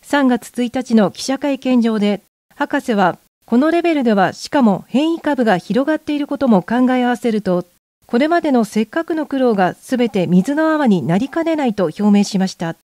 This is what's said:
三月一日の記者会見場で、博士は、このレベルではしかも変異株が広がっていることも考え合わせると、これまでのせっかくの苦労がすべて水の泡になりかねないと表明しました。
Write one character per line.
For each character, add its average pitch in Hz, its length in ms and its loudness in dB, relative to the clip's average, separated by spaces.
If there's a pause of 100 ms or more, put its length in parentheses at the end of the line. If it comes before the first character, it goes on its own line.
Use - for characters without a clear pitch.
三 285 260 0
月 240 340 -2
一 240 140 -4
日 254 180 -4
の 214 180 4
記 - 120 -14
者 269 160 -4
会 277 180 -2
見 254 220 0
場 220 200 0
で、 208 200 0 (340)
博 294 280 -4
士 233 140 -2
は、 185 220 2 (280)
こ 226 120 0
の 302 140 2
レ 339 100 0
ベ 339 120 0
ル 285 100 0
で 233 80 2
は 190 220 2
し - 160 -14
か 294 120 2
も 208 280 2
変 311 240 0
異 320 80 -6
株 269 240 -2
が 208 120 0
広 233 300 -4
が 311 60 -2
っ 302 60 -4
て 302 140 -8
い 294 60 -4
る 285 80 -6
こ 285 100 -6
と 269 120 -2
も 202 120 4
考 247 300 0
え 254 140 0
合 - 20 0
わ 247 80 -2
せ 233 160 -4
る 214 100 -2
と、 180 240 -2 (420)
こ 233 100 -2
れ 277 100 2
ま 339 140 0
で 320 100 -2
の 240 140 2
せ 214 160 -2
っ 220 60 -2
か 330 180 -6
く 339 100 -4
の 311 100 -4
苦 269 140 -4
労 247 160 2
が 180 200 0
す - 200 -6
べ 240 140 0
て 190 180 -2
水 185 260 2
の 311 200 0
泡 302 120 0
に 196 160 2
な 156 160 0
り 262 120 -2
か 330 160 -4
ね 330 100 0
な 302 100 -2
い 240 80 0
と 190 120 -2
表 160 180 -4
明 208 200 4
し 196 160 -2
ま 190 80 0
し - 80 -8
た。 165 200 -6 (120)